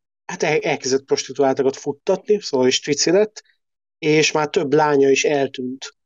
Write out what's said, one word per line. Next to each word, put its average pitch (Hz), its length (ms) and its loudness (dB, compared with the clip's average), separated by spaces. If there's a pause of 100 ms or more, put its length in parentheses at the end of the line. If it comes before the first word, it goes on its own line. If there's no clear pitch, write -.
(240)
hát, - 180 -8
el-, 156 180 0
elkezdett 135 440 -2
prostituáltakat 135 720 -2
futtatni, 190 640 -2
szóval 127 260 0
is - 140 0
trici 147 300 -2
lett, 208 320 0 (560)
és 151 340 2
már 151 160 -2
több 147 240 0
lánya 147 380 4
is 135 140 2
eltűnt. 135 680 -4 (120)